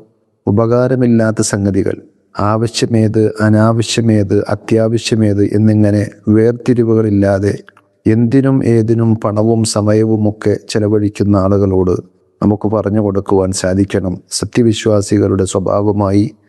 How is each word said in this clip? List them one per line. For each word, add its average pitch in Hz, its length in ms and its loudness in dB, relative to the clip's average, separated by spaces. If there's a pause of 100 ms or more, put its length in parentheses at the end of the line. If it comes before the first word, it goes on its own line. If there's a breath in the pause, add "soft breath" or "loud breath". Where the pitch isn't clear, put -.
(460)
ഉപകാരമില്ലാത്ത 117 960 2
സംഗതികൾ, 101 560 -2 (380)
ആവശ്യമേത് 110 880 0 (180)
അനാവശ്യമേത് 110 960 0 (120)
അത്യാവശ്യമേത് 110 960 0
എന്നിങ്ങനെ 104 580 2 (260)
വേർതിരിവുകളില്ലാതെ 110 1300 2 (520)
എന്തിനും 123 580 2
ഏതിനും 113 520 2
പണവും 110 480 0
സമയവുമൊക്കെ 107 880 0 (140)
ചെലവഴിക്കുന്ന 104 680 0
ആളുകളോട് 95 580 0 (460)
നമുക്ക് 104 280 0
പറഞ്ഞു 104 320 -2
കൊടുക്കുവാൻ 98 520 0
സാധിക്കണം. 92 640 -2 (140)
സത്യവിശ്വാസികളുടെ 104 1120 0
സ്വഭാവമായി 101 800 0 (240 soft breath)